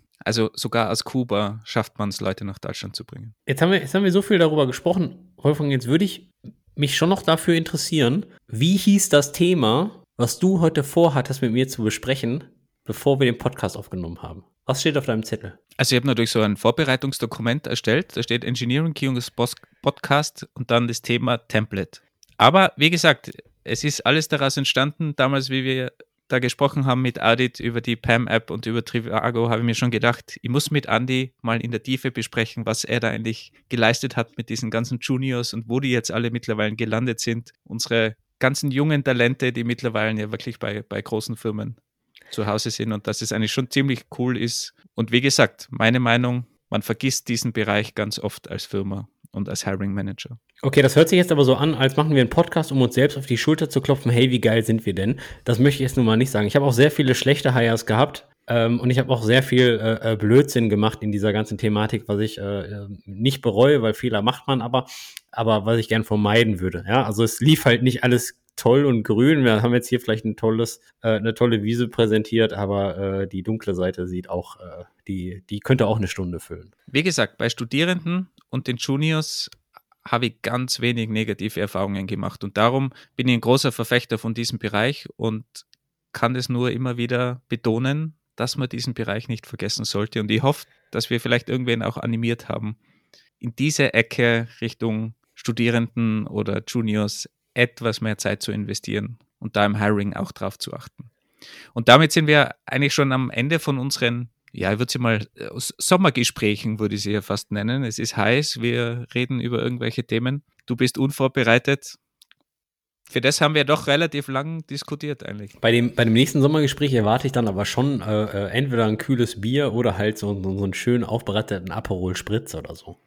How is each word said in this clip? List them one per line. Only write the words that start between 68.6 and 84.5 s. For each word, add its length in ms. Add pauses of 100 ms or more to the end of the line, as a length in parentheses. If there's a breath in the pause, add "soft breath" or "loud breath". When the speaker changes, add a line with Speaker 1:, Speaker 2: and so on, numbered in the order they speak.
Speaker 2:
und 200
grün. 400
Wir 180
haben 100
jetzt 160
hier 120
vielleicht 240
ein 120
tolles, 440 (220 soft breath)
äh, 80
eine 240
tolle 280
Wiese 260
präsentiert, 640
aber, 460
äh, 300
die 140
dunkle 320
Seite 340
sieht 200
auch, 280
äh, 280 (220)
die, 420
die 120
könnte 260
auch 100
eine 120
Stunde 320
füllen. 320 (140)
Speaker 1:
Wie 180
gesagt, 340
bei 100
Studierenden 800 (220)
und 160
den 100
Juniors 720 (560)
habe 220
ich 160
ganz 380
wenig 280
negative 520
Erfahrungen 460
gemacht 360
und 140
darum 340 (240 loud breath)
bin 140
ich 60
ein 60
großer 300
Verfechter 480
von 160
diesem 240